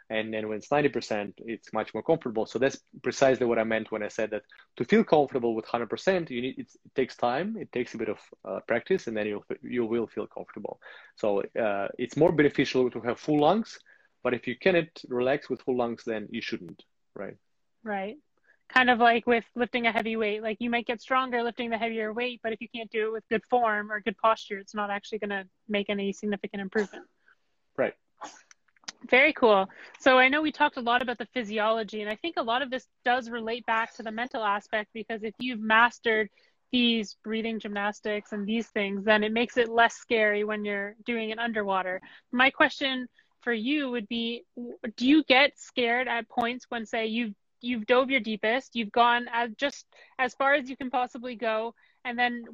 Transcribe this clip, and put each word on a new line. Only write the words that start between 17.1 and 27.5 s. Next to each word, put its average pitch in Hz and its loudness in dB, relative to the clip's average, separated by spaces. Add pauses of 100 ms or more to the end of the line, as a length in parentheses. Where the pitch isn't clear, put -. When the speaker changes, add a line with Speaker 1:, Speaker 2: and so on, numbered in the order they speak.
Speaker 1:
right? 101 -12 (440)
Speaker 2:
Right. 208 -6 (500)
Kind 247 4
of 240 6
like 233 4
with 233 2 (100)
lifting 240 -2
a 220 0
heavy 226 -2
weight. 214 -2
Like, 214 -4
you 240 -4
might 233 -2
get 240 -4
stronger 262 0
lifting 233 -4
the 226 -2
heavier 226 -4
weight, 240 -6
but 220 -4
if 220 -8
you 233 -12
can't 226 -10
do 220 -2
it 220 -4
with 220 -8
good 226 -2
form 214 2
or 208 -6
good 196 -6
posture, 220 0
it's 196 -14
not 208 -2
actually 202 -6
gonna 202 -6 (240)
make 202 -2
any 202 -2
significant 202 -6
improvement. - -4 (720)